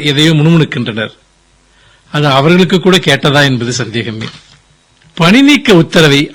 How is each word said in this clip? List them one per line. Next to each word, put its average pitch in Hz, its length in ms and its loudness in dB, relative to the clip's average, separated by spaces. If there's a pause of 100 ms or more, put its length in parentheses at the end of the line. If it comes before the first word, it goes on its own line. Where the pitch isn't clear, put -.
எதையோ 147 300 0
முணுமுணுக்கின்றனர். 147 800 -2 (1000)
அது 147 160 -2
அவர்களுக்கு 160 500 2
கூட 180 200 0
கேட்டதா 143 460 0
என்பது 123 300 -2
சந்தேகமே. 113 540 -8 (880)
பணி 180 240 2
நீக்க 277 340 2
உத்தரவை 156 460 2 (140)